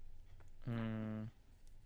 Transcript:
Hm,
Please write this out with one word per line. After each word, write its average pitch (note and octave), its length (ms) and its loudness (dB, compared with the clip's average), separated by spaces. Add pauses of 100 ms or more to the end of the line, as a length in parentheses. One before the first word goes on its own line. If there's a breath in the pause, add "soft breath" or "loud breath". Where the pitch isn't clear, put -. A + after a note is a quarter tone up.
(640)
Hm, A2 680 4 (560)